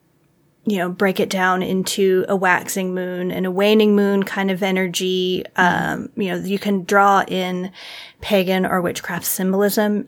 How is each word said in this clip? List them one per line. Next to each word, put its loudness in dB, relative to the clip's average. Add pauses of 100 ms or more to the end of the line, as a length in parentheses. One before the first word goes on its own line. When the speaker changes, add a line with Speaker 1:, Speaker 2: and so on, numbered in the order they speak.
(680)
Speaker 1:
you 0
know, 0
break 0
it 0
down 0
into 0
a 0
waxing 0
moon -6
and -4
a -2
waning 4
moon 2
kind -4
of -2
energy. -2 (120)
Speaker 2:
Mm-hmm. 2 (100)
Speaker 1:
Um, -10
you -2
know, -4
you -4
can -2
draw 4
in -4 (500)
pagan 0
or 0
witchcraft -6
symbolism 0